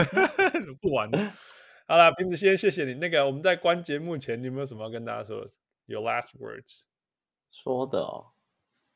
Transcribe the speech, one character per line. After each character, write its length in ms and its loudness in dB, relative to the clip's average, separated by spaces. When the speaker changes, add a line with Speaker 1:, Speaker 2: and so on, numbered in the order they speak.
Speaker 1:
<laughs> 760 0
不 100 -2
玩 200 -2
了。 240 0
好 100 4
啦， 160 10
瓶 160 -4
子， 80 -4
先 200 4
谢 140 2
谢 140 -2
你。 100 -4
那 140 -4
个， 160 4
我 60 2
们 100 -6
在 140 4
关 280 2
节 160 -4
目 180 -6
前， 240 -6
你 60 -8
有 60 -6
没 80 -6
有 60 -6
什 100 -14
么 60 -10
要 80 -10
跟 140 -10
大 120 -6
家 60 -8
说 220 -10
的？ 60 -18
Your 160 -8
last 360 -4
words。 440 -16
Speaker 2:
说 340 -4
的 140 -2
哦。 320 -8